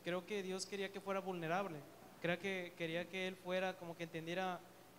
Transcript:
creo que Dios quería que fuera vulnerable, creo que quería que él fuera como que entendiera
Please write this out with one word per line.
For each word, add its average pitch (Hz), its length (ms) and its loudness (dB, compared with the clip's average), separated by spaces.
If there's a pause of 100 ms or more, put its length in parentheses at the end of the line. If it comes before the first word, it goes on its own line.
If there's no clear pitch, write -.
creo 180 220 0
que 208 180 0
Dios 185 220 0
quería 196 260 -2
que 196 100 -6
fuera 196 180 2
vulnerable, 180 580 2 (440)
creo 175 180 4
que 185 380 0
quería 170 320 0
que 185 180 0
él 185 80 0
fuera 185 420 2
como 170 200 -6
que 175 60 -2
entendiera 170 560 0 (400)